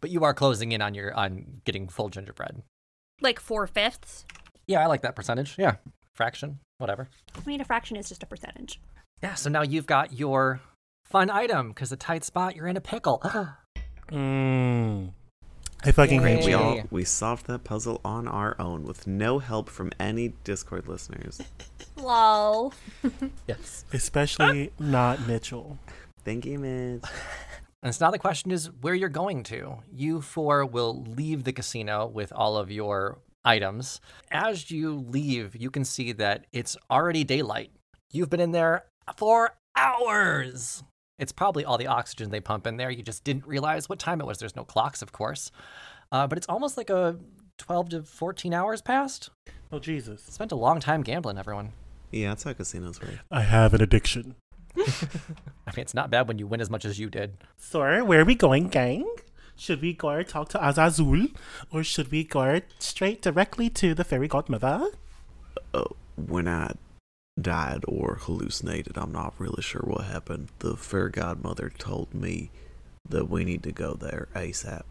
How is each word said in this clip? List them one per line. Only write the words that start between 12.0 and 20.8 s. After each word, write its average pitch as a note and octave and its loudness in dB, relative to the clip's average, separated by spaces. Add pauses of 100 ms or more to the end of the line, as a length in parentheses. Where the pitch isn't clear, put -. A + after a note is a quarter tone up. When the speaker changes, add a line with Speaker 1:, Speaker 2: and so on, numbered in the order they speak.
Speaker 1:
spot, F#3 -2
you're D#3+ -6
in F3+ -2
a F#3+ -4
pickle. D3+ 0
<gasps> G3 -4 (540)
Speaker 3:
Mm. B2+ 2 (720)
I C#3 10
fucking C#3 8
Speaker 1:
Yay. A#2 6
Speaker 3:
hate - 4
Speaker 4:
We G2 6
Speaker 3:
you. F#2 6
Speaker 4:
all, A2+ 2
we F2+ -2
solved A#2 -2
that B2 -4
puzzle A2 -4
on A2+ -4
our G#2+ -2
own E2+ -6
with - -10
no G#2 2
help A2+ -4
from - -8
any A2 -2 (120)
Discord - -8